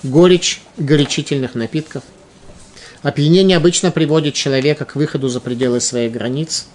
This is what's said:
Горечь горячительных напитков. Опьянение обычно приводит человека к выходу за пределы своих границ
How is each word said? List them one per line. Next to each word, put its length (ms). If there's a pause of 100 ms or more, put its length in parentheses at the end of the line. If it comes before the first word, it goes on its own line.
Горечь 580 (160)
горячительных 760
напитков. 480 (960)
Опьянение 560
обычно 340
приводит 420
человека 520
к 100
выходу 320
за 140
пределы 400
своих 300
границ 640